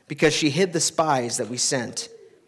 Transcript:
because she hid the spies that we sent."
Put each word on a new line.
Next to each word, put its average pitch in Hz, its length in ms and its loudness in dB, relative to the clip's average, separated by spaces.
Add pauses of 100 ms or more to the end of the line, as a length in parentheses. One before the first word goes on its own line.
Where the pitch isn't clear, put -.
because 151 240 2
she 156 160 2
hid 170 240 2
the 165 80 0
spies 139 560 0
that 113 140 -4
we 123 80 -6
sent." - 500 -2 (400)